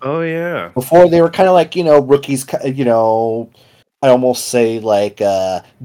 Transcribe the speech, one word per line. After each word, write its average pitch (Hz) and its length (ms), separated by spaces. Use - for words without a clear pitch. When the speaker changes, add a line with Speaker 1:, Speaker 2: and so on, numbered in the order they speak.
Speaker 1:
Oh, 147 220
yeah. 165 520
Speaker 2:
before 170 360
they 170 100
were 165 80
kinda 185 240
like, 170 240
you 175 80
know, 151 160
rookies, 135 440
ki-, 143 260
you 131 160
know, 113 640
I 139 60
almost 127 400
say, 113 300
like, 104 420
uh, 95 400